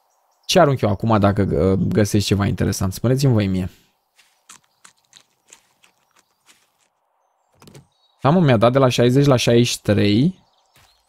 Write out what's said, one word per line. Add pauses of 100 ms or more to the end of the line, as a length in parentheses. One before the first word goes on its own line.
(460)
Ce
arunc
eu
acum
dacă,
uh,
găsesc
ceva
interesant?
Spuneți-mi
voi
mie. (4000)
Da,
mă,
mi-a
dat
de
la
șaizeci
la
șaizeci
și
trei. (680)